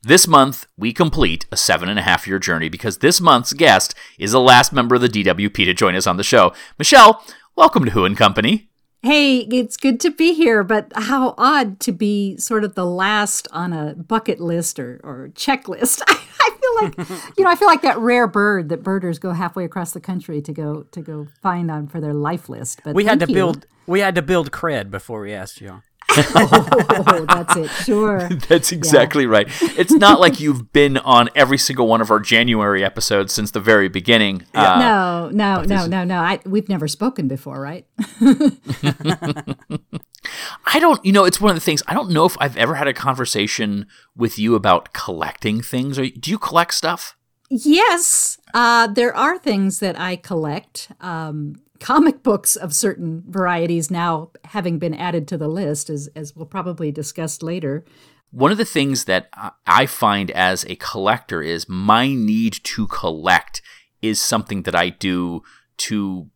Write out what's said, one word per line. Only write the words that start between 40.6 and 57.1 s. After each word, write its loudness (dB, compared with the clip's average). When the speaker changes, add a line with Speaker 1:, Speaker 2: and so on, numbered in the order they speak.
Speaker 1:
I 2
don't, 2
you 2
know, 6
it's 0
one 2
of 2
the -6
things, -2
I -4
don't -4
know 4
if 0
I've -2
ever 0
had -4
a -2
conversation -4
with -4
you 2
about 0
collecting -6
things. -6
Are, -4
do -12
you -4
collect -2
stuff? -8
Speaker 2:
Yes. 0
Uh, 2
there -2
are 0
things -2
that -4
I -6
collect. -8
Um, -10
comic 2
books 2
of -10
certain -4
varieties -2
now -4
having -4
been -4
added -6
to -6
the -6
list, -6
as, -10
as -16
we'll -16
probably -8
discuss -10